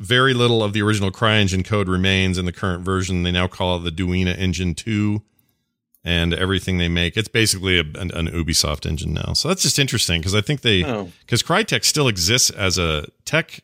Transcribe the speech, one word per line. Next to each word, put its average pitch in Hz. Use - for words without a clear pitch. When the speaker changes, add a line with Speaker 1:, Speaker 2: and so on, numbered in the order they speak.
Speaker 1:
"Very 127
little 120
of 101
the 104
original 104
Cry 110
engine 95
code 104
remains 95
in 90
the 87
current 90
version. 92
They 87
now 90
call 90
it 85
the 85
Duina 90
Engine 90
two, 104
and 85
everything 92
they 87
make." 85
It's 110
basically 95
a, 82
an, 80
an 82
Ubisoft 78
engine 80
now. 87
So -
that's 185
just 147
interesting, 107
'cause 92
I 107
think 139
they, 101
Speaker 2:
Oh. 107
Speaker 1:
'cause 117
Crytek 170
still 143
exists 104
as 95
a 78
tech, -